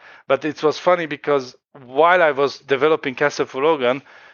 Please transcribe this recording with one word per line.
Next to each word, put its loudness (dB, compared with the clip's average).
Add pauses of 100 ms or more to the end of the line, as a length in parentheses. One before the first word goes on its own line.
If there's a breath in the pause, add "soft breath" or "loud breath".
(280 loud breath)
but 0
it -6
was 0
funny 0
because -4 (300)
while 4
I 4
was -2
developing 0
Castle -2
for -10
Logan, 0 (320 loud breath)